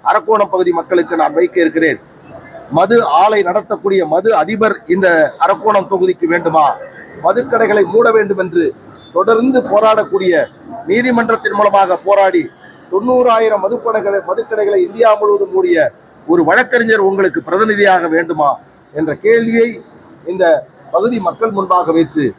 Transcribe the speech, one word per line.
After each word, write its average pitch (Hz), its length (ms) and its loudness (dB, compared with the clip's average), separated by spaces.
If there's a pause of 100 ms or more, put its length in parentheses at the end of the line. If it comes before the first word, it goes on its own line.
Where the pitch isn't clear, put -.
(100)
அரக்கோணம் 208 420 0
பகுதி 180 260 0
மக்களுக்கு 175 440 -2
நான் 151 160 -2
வைக்க 175 240 0
இருக்கிறேன். 160 360 0 (800)
மது 196 180 2 (260)
ஆலை 214 260 2
நடத்தக்கூடிய 196 520 -2 (120)
மது 190 180 0 (120)
அதிபர் 208 340 -2 (180)
இந்த 190 140 2 (360)
அரக்கோணம் 196 480 0
தொகுதிக்கு 180 400 -2
வேண்டுமா? 160 320 0 (640)
மதுக்கடைகளை 214 580 0 (100)
மூட 226 120 4 (120)
வேண்டும் 196 260 -2
என்று 170 200 -2 (520)
தொடர்ந்து 233 440 2 (120)
போராடக்கூடிய, 208 600 0 (580)
நீதிமன்றத்தின் 226 680 -2
மூலமாக 196 480 2
போராடி 190 360 2 (500)
தொண்ணூறாயிரம் 226 760 0
மதுக்கடைகளை, 208 540 -2 (100)
மதுக்கடைகளை 208 560 -2
இந்தியா 220 340 2
முழுவதும் 202 360 0
மூடிய 175 340 0 (420)
ஒரு 175 160 4
வழக்கறிஞர் 226 600 2
உங்களுக்கு 190 400 -2
பிரதிநிதியாக 196 680 2
வேண்டுமா 156 340 0 (480)
என்ற 156 120 -4 (160)
கேள்வியை 226 420 2 (640)
இந்த 185 120 0 (520)
பகுதி 226 220 0 (100)
மக்கள் 220 300 -4
முன்பாக 185 400 0
வைத்து 156 260 -2 (140)